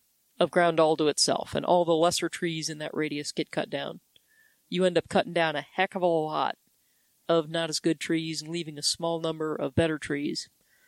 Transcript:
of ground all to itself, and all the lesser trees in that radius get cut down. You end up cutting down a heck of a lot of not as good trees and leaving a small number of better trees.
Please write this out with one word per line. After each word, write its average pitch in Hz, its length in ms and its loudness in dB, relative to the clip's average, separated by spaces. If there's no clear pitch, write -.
of 175 120 2
ground 170 280 4
all 160 180 6
to 156 100 2
itself, - 480 0
and - 100 -2
all 175 180 4
the 165 120 4
lesser 170 340 2
trees 160 400 -4
in 156 80 -8
that 151 160 -8
radius 147 380 -4
get - 180 -4
cut - 220 -4
down. 143 280 -6
You 180 160 2
end 175 140 2
up - 100 -2
cutting 175 240 2
down 160 220 2
a 143 60 -4
heck - 340 -2
of 180 80 0
a - 20 4
lot 156 520 0
of 165 220 2
not 165 220 -2
as - 80 -2
good 160 200 0
trees 160 420 -4
and 151 100 -12
leaving 160 260 -6
a 143 60 -6
small 170 360 -2
number 160 360 -4
of 143 200 -4
better 160 220 2
trees. - 500 -6